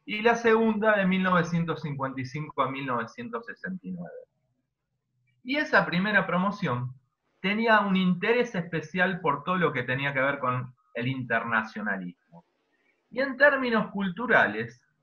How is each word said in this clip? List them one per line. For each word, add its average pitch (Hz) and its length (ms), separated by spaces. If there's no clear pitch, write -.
y 214 140
la 233 140
segunda, 220 600
de 196 80
mil 185 200
novecientos 170 580
cincuenta 131 380
y 127 60
cinco 151 360
a 131 80
mil 135 160
novecientos 120 580
sesenta - 440
y - 20
nueve. 175 240
Y 262 140
esa 285 280
primera 185 440
promoción 165 680
tenía 214 400
un 196 160
interés 202 580
especial 175 640
por 139 220
todo 185 140
lo 160 160
que 123 100
tenía 131 300
que 131 80
ver 139 180
con 127 340
el 120 140
internacionalismo. 110 1400
Y 226 100
en 269 160
términos 262 540
culturales, 151 880